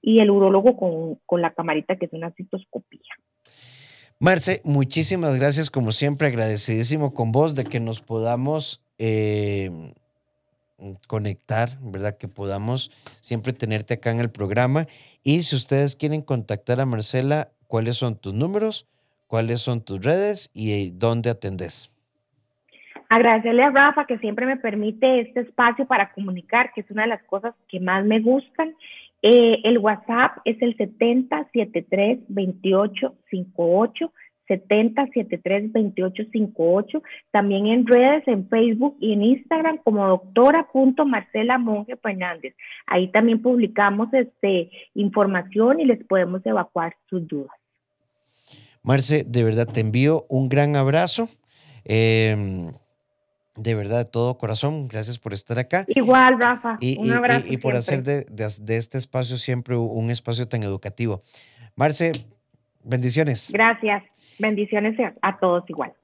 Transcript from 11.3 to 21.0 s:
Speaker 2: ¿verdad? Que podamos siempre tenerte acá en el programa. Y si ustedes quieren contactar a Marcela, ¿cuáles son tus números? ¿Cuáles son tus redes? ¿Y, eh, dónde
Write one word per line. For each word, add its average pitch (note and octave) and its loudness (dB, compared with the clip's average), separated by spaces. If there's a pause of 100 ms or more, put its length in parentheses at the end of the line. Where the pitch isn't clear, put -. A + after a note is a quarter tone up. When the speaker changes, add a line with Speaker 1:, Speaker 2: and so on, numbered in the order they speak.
Speaker 2:
¿verdad? G2+ -8
Que - -14
podamos G2+ -6 (300)
siempre A#2+ -6
tenerte G#2+ -6
acá A#2 -4
en A2+ -2
el A2+ -2
programa. B2 0 (360)
Y D#3+ 2
si D3+ -2
ustedes C#3 0
quieren D3+ -4
contactar B2 -4
a C3+ 0
Marcela, C3 -2 (160)
¿cuáles A2+ -2
son A#2 -4
tus G2 -10
números? G3+ -4 (400)
¿Cuáles A2+ -2
son A#2 -4
tus F#2+ -10
redes? F#3+ 0
¿Y, G#2+ -4
eh, G2+ -2
dónde A#2 -2